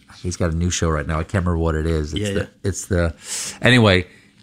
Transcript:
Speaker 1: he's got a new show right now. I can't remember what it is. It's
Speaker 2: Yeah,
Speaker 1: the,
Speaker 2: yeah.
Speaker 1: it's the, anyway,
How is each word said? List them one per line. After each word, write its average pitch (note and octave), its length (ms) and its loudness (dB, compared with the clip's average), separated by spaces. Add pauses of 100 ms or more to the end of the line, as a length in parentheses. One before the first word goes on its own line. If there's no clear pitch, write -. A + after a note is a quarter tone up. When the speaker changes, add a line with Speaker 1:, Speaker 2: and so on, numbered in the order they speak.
(160)
Speaker 1:
he's F2+ 200 -8
got E2+ 160 -2
a - 20 -4
new E2+ 140 0
show E2+ 200 -2
right D2+ 180 -2
now. D#2 120 -2
I D#2+ 40 -4
can't F2 220 -2
remember F2 120 0
what E2 180 0
it D#2 120 -2
is. D#2 260 -2
It's F#2 80 -4
Speaker 2:
Yeah, G2+ 120 -4
Speaker 1:
the, G2+ 80 -2
Speaker 2:
yeah. - 40 -6 (180)
Speaker 1:
it's F#2+ 220 -4
the, E2+ 300 0 (460)
anyway, G#2+ 440 6 (380)